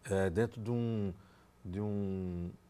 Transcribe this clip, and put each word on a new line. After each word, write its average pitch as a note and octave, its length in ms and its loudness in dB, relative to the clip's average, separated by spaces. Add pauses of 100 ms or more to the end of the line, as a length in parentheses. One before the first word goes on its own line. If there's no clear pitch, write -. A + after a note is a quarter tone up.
é, F#2+ 200 4
dentro A2 320 0
de A2 100 -2
um, A2+ 420 2 (500)
de F2+ 160 -4
um F#2+ 720 -2 (180)